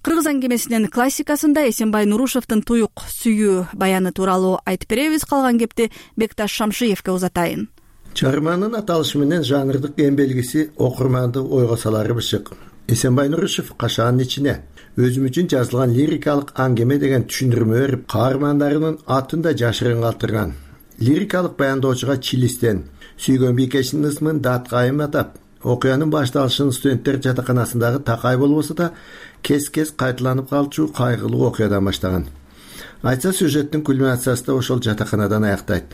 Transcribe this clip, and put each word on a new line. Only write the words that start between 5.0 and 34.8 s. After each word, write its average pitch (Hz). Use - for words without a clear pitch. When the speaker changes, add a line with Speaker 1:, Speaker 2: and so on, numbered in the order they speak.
Speaker 1:
Калган 262
кепти 226
Бекташ 214
Шамшиевке 208
узатайын. 180
Speaker 2:
Чыгарманын 165
аталышы 170
менен 147
жанрдык 135
эң 139
белгиси 135
окурманды 127
ойго 123
салары 110
бышык. -
Эсенбай 131
Нурушев 175
кашаанын 120
ичине 131
өзүм 127
үчүн 170
жазылган 123
лирикалык 143
аңгеме 127
деген 135
түшүндүрмө 117
берип, 131
каармандарынын 143
атын 131
да 131
жашырын 117
калтырган. 107
Лирикалык 175
баяндоочуга 135
чилистен, 117
сүйгөн 127
бийкесинин 131
ысмын 151
дат 123
кайым 123
атап, 143
окуянын 131
башталышын 139
студенттер 135
жатаканасындагы 123
такай 120
болбосо 151
да, 170
кес-кес 151
кайталанып 127
калчу 143
кайгылуу 123
окуядан 104
баштаган. 92
Айтса, 131
сюжеттин 151
кульминациясы 131
да 139
ошол 127